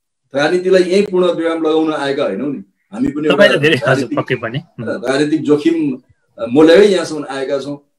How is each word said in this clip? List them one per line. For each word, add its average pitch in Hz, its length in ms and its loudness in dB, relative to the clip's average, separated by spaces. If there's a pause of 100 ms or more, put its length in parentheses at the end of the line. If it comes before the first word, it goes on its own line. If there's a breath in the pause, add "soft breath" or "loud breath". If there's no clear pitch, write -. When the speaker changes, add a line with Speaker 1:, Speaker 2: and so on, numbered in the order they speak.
(360)
Speaker 1:
राजनीतिलाई 180 480 2
यहीँ 190 220 2
पूर्ण 180 260 0
विराम 165 280 -2
लगाउन 160 340 0
आएका 139 300 -2
होइनौँ 131 300 -4
नि। 101 100 -12 (300)
हामी 120 140 -8
पनि 147 200 -4
एउटा 147 80 2
Speaker 2:
तपाईँले 202 220 4
धेरै, 151 180 2
हजुर, 131 140 -2
Speaker 1:
राजनीतिक, 135 280 -2
Speaker 2:
पक्कै 127 180 -4
पनि। 113 220 -6 (220)
Speaker 1:
राजनीतिक 135 640 -2
जोखिम, 147 600 0 (380)
अ, 117 60 -6
मोलेरै 160 420 6
यहाँसम्म 156 420 -2
आएका 139 300 -4
छौँ। 143 400 -12